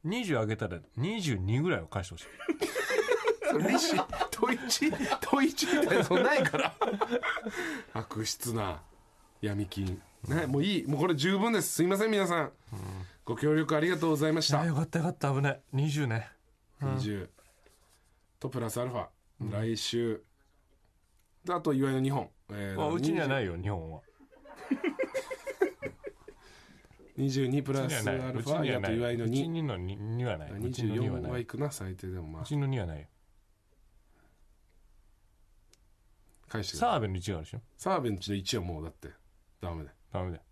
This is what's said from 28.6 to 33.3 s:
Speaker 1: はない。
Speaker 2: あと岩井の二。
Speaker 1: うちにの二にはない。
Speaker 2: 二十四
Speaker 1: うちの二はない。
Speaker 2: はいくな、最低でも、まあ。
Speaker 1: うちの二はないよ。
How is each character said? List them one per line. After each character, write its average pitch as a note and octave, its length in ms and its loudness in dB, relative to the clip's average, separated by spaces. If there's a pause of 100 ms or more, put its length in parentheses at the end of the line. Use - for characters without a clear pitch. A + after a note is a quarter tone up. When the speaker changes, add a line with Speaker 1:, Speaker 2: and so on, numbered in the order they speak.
Speaker 1:
は - 80 0
な G2 100 0
い。 - 20 2
Speaker 2:
あ - 20 2
と - 0 -
岩 A#2+ 180 0
井 A#2+ 60 -2
の A#2 80 -2
二。 A2+ 60 2
Speaker 1:
う B2+ 120 0
ち E3 60 -2
に E3 140 -2
の A#2+ 140 -2
二 F#2 180 -4
に A2+ 300 -4
は G#2 120 -2
な D2+ 100 -10
い。 - 60 -10
Speaker 2:
二 A2+ 180 -4
十 A#2+ 160 -2
四 G#2 60 0
Speaker 1:
う - 20 -2
ち - 0 -
の A#2+ 80 0
二 G#2+ 60 0
は - 120 -2
な - 80 -4
い。 - 20 -4
Speaker 2:
は B2 80 -2
い A2+ 60 -4
く - 120 -10
な、 C#3+ 140 -2
最 F#2+ 240 -8
低 F#2+ 120 -12
で F#2 120 -6
も、 D#2+ 80 -8
ま D#2+ 120 -10
あ。 - 20 -6
Speaker 1:
う - 40 -6
ち D3 120 -2
の C#3+ 80 0
二 C3+ 140 0
は F#2+ 80 -2
な D#2 100 -6
い D2 40 -10
よ。 D2 60 -16 (3500)